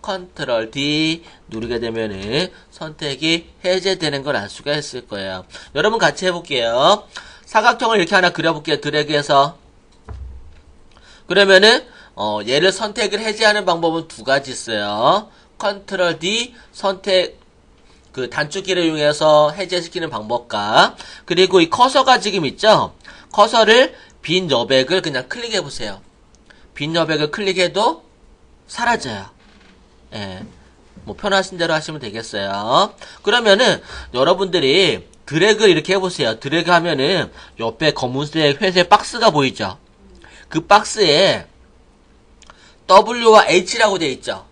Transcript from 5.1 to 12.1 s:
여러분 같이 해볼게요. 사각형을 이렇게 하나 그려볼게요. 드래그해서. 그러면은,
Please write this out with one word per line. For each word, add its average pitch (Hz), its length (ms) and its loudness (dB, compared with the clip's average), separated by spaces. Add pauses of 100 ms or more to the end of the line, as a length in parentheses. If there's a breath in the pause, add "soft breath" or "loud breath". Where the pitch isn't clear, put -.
여러분 214 240 -4
같이 180 280 -2
해볼게요. 151 800 0 (420 loud breath)
사각형을 226 520 0
이렇게 185 160 0
하나 180 160 4
그려볼게요. 156 500 -2
드래그해서. 147 760 0 (1700 soft breath)
그러면은, 196 600 6 (280 loud breath)